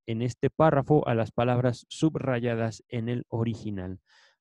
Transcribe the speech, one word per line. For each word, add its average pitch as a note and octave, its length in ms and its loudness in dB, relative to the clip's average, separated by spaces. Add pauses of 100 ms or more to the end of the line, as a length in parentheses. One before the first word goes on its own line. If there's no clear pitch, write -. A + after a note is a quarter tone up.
en A2+ 160 -4
este B2+ 300 -2
párrafo D3+ 580 4
a B2 60 2
las A2+ 180 0
palabras B2 560 0
subrayadas A#2+ 1000 -2
en A#2 200 -4
el A#2+ 200 -4
original. G#2 720 -4 (400)